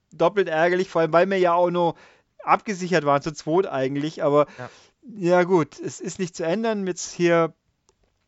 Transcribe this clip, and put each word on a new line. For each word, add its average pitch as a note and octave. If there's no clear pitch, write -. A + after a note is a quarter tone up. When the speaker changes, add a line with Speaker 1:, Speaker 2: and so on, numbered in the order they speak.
Speaker 1:
doppelt F3
ärgerlich, F3+
vor E3
allem, D#3+
weil F3
wir G3
ja F3
auch F3
noch F3
abgesichert F3+
waren, C#3+
zu D#3+
zweit F3
eigentlich, C#3+
aber D3
Speaker 2:
Ja. B2
Speaker 1:
ja F3+
gut, F3
es -
ist F#3+
nicht F3+
zu E3+
ändern. G3+
Jetzt -
hier, E3+